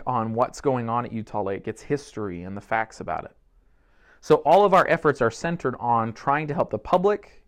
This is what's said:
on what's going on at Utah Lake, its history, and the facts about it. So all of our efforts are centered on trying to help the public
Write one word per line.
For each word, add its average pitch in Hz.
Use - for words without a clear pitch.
on 113
what's 117
going 123
on 120
at -
Utah 107
Lake, 98
its 107
history, 104
and 95
the 101
facts -
about 78
it. -
So -
all 180
of 190
our 170
efforts 151
are 113
centered 165
on 113
trying 147
to 147
help -
the 107
public -